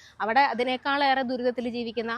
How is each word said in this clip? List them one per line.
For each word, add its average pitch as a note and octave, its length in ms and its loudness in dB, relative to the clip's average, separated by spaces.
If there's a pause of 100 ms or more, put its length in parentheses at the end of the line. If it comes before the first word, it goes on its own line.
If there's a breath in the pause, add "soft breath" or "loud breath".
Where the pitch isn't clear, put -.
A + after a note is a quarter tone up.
(200 loud breath)
അവിടെ A3+ 260 4
അതിനേക്കാളേറെ C4 800 0
ദുരിതത്തിൽ B3 460 -2
ജീവിക്കുന്ന A#3 480 -6